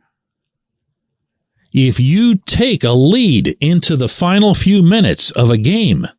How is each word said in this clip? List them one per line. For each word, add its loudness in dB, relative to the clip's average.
If 0
you 2
take -2
a 0
lead 2
into -2
the -2
final 0
few 2
minutes 0
of 0
a 0
game -2